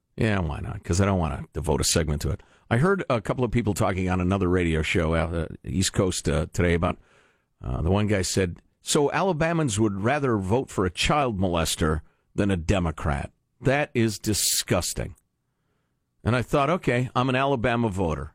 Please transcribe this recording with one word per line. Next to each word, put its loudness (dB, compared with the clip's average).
Yeah, 0
why -4
not? -8
'Cause 0
I 4
don't 2
wanna -4
devote -2
a 0
segment 0
to -2
it. -6
I 2
heard 2
a 2
couple -2
of -2
people 0
talking 0
on 0
another 2
radio 2
show 0
out, 0
uh, -4
East -2
Coast, 0
uh, 0
today 2
about, 0
uh, -4
the 0
one 2
guy 0
said, -2
"So 0
Alabamans 0
would 0
rather 0
vote 0
for 0
a 0
child 0
molester 0
than 2
a 2
Democrat. -2
That 0
is 0
disgusting." -2
And 2
I 0
thought, 2
"Okay, 0
I'm 2
an 0
Alabama 0
voter." -2